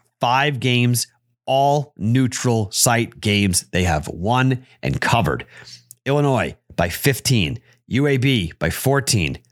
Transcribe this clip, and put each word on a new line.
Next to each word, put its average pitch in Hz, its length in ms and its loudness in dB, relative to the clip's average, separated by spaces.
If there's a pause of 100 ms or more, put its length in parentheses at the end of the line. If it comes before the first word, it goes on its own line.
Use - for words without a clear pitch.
(220)
five 131 360 0
games, 123 480 0 (380)
all 143 540 0
neutral 117 720 0
site - 500 0
games. 101 520 0
They 90 120 0
have 76 240 -2
won 123 560 0 (180)
and 67 160 -2
covered. 85 460 0 (640)
Illinois 135 500 0 (180)
by 85 140 0
fifteen, 113 720 0 (280)
U 135 180 0
A 139 100 2
B 120 420 0
by 78 120 -2
fourteen, 107 680 0 (140)